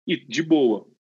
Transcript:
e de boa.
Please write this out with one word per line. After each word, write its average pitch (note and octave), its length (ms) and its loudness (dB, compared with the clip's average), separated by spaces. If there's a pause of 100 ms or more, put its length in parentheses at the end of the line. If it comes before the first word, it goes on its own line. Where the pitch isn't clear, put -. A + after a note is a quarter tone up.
e - 120 -2
de C3 260 -8
boa. C3+ 420 2 (200)